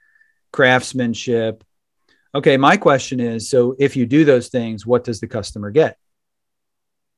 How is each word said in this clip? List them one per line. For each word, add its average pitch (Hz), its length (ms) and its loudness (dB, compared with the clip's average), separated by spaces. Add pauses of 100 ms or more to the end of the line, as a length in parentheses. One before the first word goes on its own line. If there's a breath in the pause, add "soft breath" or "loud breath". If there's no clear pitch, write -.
(520)
craftsmanship. 123 1120 0 (680)
Okay, 139 240 2
my 143 180 4
question 135 460 0
is, 113 280 -6
so 127 300 2
if 139 160 0
you 127 100 0
do 143 200 2
those 127 240 2
things, 113 360 -6
what 120 200 0
does 110 160 -6
the 123 60 -10
customer 104 440 -10
get? 131 260 0 (1200)